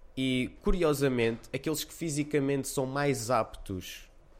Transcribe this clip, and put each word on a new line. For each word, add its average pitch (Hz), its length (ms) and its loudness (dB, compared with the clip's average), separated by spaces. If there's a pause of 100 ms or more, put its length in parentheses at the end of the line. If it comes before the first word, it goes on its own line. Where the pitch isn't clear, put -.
(160)
E, 131 460 0
curiosamente, 139 920 2
aqueles 147 300 -4
que - 100 -14
fisicamente 143 720 0
são 135 180 -2
mais 131 440 0
aptos - 800 -2 (300)